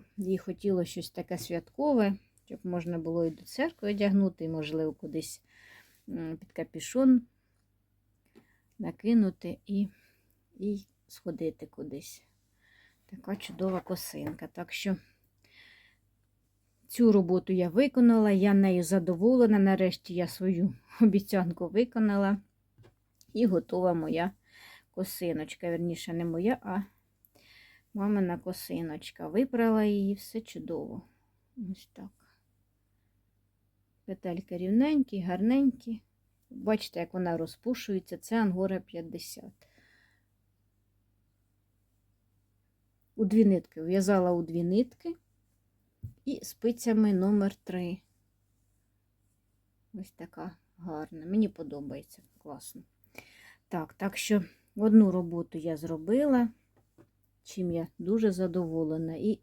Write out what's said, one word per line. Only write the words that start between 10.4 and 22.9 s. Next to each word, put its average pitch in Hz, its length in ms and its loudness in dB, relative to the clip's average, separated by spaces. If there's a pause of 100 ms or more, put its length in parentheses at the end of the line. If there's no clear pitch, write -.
і 196 260 -6 (240)
сходити 160 580 -8
кудись. - 580 -16 (840)
Така 196 300 -12
чудова 185 440 -4
косинка. 156 640 -10
Так 170 260 -14
що 190 240 -4 (1900)
цю 233 260 6
роботу 185 400 4
я 180 160 2
виконала, 233 600 6
я 196 240 6
нею 190 280 6
задоволена. 196 760 4
Нарешті 190 560 2
я 175 140 0
свою 185 460 -2 (120)
<laughs> - 140 -4
обіцянку 190 680 2
виконала. 208 680 0 (920)